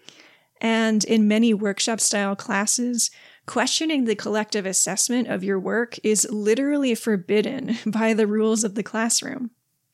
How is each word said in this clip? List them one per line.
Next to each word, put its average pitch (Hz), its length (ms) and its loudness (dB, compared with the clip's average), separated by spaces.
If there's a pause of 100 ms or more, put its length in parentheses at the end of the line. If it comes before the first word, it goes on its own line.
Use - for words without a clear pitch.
(600)
And 226 440 2
in 220 240 4
many 220 260 4
workshop-style 202 840 -2
classes, 233 760 -2 (360)
questioning 269 580 0
the 220 100 0
collective 208 500 -4
assessment 208 640 0
of 185 160 -4
your 196 160 0
work 208 440 -2
is 214 260 2
literally 254 640 2
forbidden 220 880 -2
<laughs> - 60 -10
by 220 260 0
the 214 140 2
rules 220 360 2
of 202 120 -2
the 208 80 -4
classroom. - 640 -2 (440)